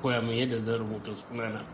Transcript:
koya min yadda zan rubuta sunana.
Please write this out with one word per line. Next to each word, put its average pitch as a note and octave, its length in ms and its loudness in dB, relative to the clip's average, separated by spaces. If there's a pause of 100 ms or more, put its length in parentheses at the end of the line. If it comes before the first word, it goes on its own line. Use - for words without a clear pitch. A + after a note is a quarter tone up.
koya B2 180 4
min A#2 160 2
yadda B2 240 2
zan A2+ 240 2
rubuta G#2+ 320 -4
sunana. A2+ 580 -4